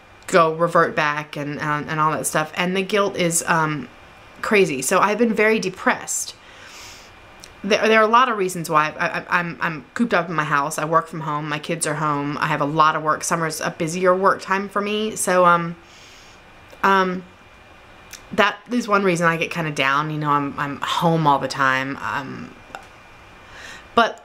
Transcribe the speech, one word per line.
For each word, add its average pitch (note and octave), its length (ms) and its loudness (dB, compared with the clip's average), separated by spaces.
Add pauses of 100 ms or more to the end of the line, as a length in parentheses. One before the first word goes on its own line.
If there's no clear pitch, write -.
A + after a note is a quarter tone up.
(260)
go E3 260 4
revert E3+ 420 2
back D3+ 400 -2
and, D3 260 -6
um, D3 280 -2
and D#3 100 -4
all D#3 140 2
that - 140 -2
stuff. D#3 300 -2
And F#3 200 -2
the G3 60 0
guilt G3+ 340 0
is, E3+ 300 0
um, D#3 420 0 (540)
crazy. E3 400 2
So F#3+ 160 2
I've G3+ 180 2
been A3+ 160 2
very A3 260 2
depressed. - 760 -4 (1300)
There, G#3+ 240 2
there A3 100 6
are A3 60 6
a G#3+ 60 2
lot B3 180 6
of A3+ 80 -2
reasons F3+ 320 -4
why. D#3 220 2
I, D#3 300 -4
I, - 200 0
I'm, E3+ 200 -6
I'm D#3+ 240 -4 (100)
cooped A#3 180 -2
up F3 160 2
in F3+ 60 -6
my D3+ 100 -2
house. D3 320 0
I D#3 80 -4
work E3 240 2
from E3+ 120 -10
home. D3+ 280 -4
My D3+ 100 -4
kids D#3+ 280 -4
are D3+ 80 -2
home. D3 440 -2
I - 80 -2
have D3+ 140 0
a C#3+ 60 0
lot D#3 280 4
of D3+ 80 -4
work. D#3 220 -2
Summer's E3 380 -2
a D3 80 -2
busier F3+ 440 0
work F#3+ 280 2
time G3 260 -4
for G3+ 140 -4
me. G#3+ 340 -4
So, F3+ 300 2
um, E3+ 280 2 (1080)
um, F#3 420 2 (1080)
that G3+ 260 2 (120)
is A#3 160 -2
one G3+ 160 2
reason F3 240 2
I E3 120 2
get E3 120 -4
kinda D#3+ 200 -4
down. C#3+ 400 0
You D#3 80 -4
know, D3+ 120 0
I'm, C#3+ 280 0
I'm C#3+ 240 -6
home E3 440 2
all C#3 120 6
the C3 100 -4
time. C3+ 540 0
Um, B2 520 -8 (1400)
but G#3+ 300 2